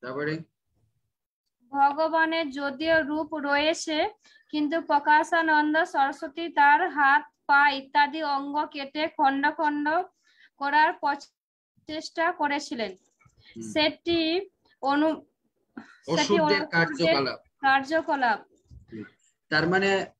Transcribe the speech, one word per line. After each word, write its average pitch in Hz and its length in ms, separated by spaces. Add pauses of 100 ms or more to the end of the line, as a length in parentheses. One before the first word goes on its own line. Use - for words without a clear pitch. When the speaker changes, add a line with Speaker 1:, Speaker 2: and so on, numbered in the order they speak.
Speaker 1:
তারপরে 147 380 (1300)
Speaker 2:
ভগবানের 320 800
যদিও 285 520
রূপ 302 320
রয়েছে, 302 760 (400)
কিন্তু 302 320
প্রকাশানন্দ 311 1040
সরস্বতী 320 640
তার 294 400
হাত, 285 340 (240)
পা 285 220
ইত্যাদি 285 540
অঙ্গ 285 420
কেটে 302 420
খণ্ড 277 440
খণ্ড 294 380 (680)
করার 302 360
প্রচেষ্টা - 1400
করেছিলেন। 285 600
Speaker 1:
হুম। - 720
Speaker 2:
সেটি 320 880 (320)
অনু-, 285 400
সেটি - 920
Speaker 1:
অসুরদের 196 300
Speaker 2:
অসুরদের 202 260
Speaker 1:
কার্যকলাপ। 160 720 (220)
Speaker 2:
কার্যকলাপ। 269 840 (460)
Speaker 1:
হুম। 107 100 (460)
তার 160 200
মানে 196 360 (140)